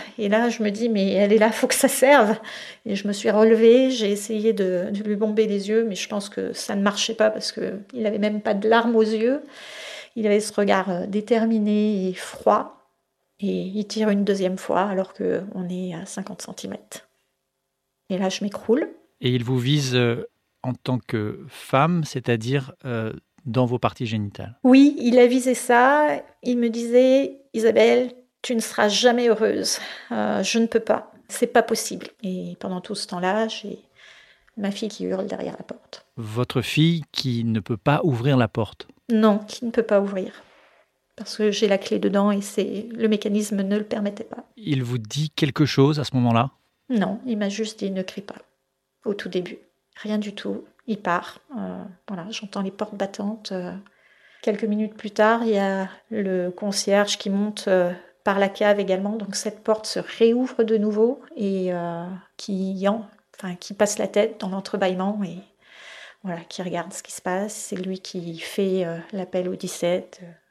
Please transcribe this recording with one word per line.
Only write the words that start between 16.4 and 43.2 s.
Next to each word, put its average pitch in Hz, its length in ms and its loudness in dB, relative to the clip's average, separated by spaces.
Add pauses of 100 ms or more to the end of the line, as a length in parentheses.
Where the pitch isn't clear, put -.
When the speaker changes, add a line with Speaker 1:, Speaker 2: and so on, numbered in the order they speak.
Speaker 1:
centimètres. - 640 -14 (1040)
Et 185 80 -4
là, 190 120 -2
je 190 160 -6
m'écroule. 254 440 0 (300)
Speaker 2:
Et 131 100 0
il 123 140 0
vous 127 160 0
vise, 135 340 0
euh, 123 320 2 (380)
en 127 100 -4
tant 151 240 -4
que 107 520 -4
femme, 156 560 2
c'est-à-dire, 127 680 -2 (120)
euh, 113 260 -4 (340)
dans 127 200 2
vos 120 120 0
parties 120 280 -2
génitales ? 104 580 -6
Speaker 1:
Oui, 277 360 10
il 240 200 4
a 247 80 10
visé 247 260 2
ça. 254 540 4 (360)
Il 247 140 0
me 233 120 2
disait, « 247 720 4 (120)
Isabelle, 226 600 4 (280)
tu 247 140 -4
ne 226 60 0
seras - 260 2
jamais 240 400 4
heureuse. 214 520 2 (340)
Euh, 214 280 0
je 202 160 0
ne 226 80 4
peux 226 140 0
pas. - 320 -2 (160)
C'est - 200 -2
pas 233 140 4
possible. » 214 460 -6 (160)
Et 180 380 -8
pendant 185 180 -6
tout 202 160 -8
ce - 100 -8
temps-là, 196 440 -2
j'ai 202 300 -12 (760)
ma 202 160 -4
fille 202 160 -6
qui 202 160 -8
hurle 190 240 -4
derrière - 300 -8
la - 80 -16
porte. - 400 -16 (100)
Speaker 2:
Votre 117 460 -2
fille 160 500 2
qui 117 320 -2
ne 113 160 0
peut 113 160 -4
pas 143 300 2
ouvrir 131 320 2
la 120 100 4
porte ? - 400 -6 (240)
Speaker 1:
Non, 214 280 4
qui - 260 -10
ne 233 60 -4
peut 226 120 2
pas 208 160 4
ouvrir. 196 320 -4 (840)
Parce - 220 -14
que 214 120 2
j'ai 202 200 2
la 196 80 4
clé 202 200 -2
dedans 202 340 2
et 202 100 0
c'est, 202 500 -4
le 226 160 -2
mécanisme 208 540 0